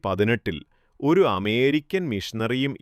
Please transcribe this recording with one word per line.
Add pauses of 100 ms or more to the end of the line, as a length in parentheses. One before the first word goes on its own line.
പതിനെട്ടിൽ (360)
ഒരു
അമേരിക്കൻ
മിഷണറിയും